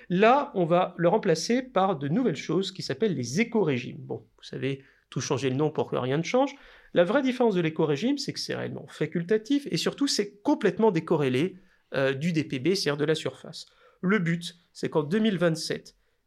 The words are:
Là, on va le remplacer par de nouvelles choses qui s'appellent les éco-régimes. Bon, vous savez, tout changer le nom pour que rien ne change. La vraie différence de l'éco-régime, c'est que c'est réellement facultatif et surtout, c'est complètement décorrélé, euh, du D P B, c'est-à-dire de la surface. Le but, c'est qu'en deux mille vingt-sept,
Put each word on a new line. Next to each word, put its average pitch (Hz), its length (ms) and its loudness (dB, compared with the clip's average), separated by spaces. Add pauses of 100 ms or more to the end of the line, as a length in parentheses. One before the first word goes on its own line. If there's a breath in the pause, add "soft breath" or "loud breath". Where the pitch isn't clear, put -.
Là, 240 440 4
on 185 120 0
va 175 320 2
le 170 100 2
remplacer 220 560 4
par 190 320 2
de 143 120 -4
nouvelles 196 280 2
choses 185 360 -2
qui - 120 -12
s'appellent 185 320 0
les 131 260 -2
éco-régimes. 151 560 0
Bon, 131 200 -10 (200)
vous - 60 -20
savez, 135 400 -6 (260 soft breath)
tout 139 120 -6
changer 131 280 0
le 127 60 -2
nom 151 160 2
pour - 180 -2
que 143 60 -4
rien 131 220 0
ne 165 60 0
change. 262 300 0 (400 loud breath)
La 170 100 6
vraie 226 200 2
différence 240 320 2
de 180 60 2
l'éco-régime, 160 580 0
c'est - 140 -8
que - 60 -10
c'est - 160 -6
réellement 123 340 -8
facultatif 220 840 -2
et 170 60 -2
surtout, 233 300 -2
c'est - 340 -2
complètement 220 500 2
décorrélé, 160 640 0 (360 loud breath)
euh, 139 200 2
du 160 200 -2
D 156 100 0
P 135 160 -6
B, 156 140 0
c'est-à-dire 147 240 0
de 156 80 0
la 156 100 2
surface. - 520 -10 (340 soft breath)
Le 196 180 2
but, 170 360 -4 (180 soft breath)
c'est 147 160 -6
qu'en 156 140 0
deux 170 160 0
mille 214 180 2
vingt-sept, - 580 -2 (320)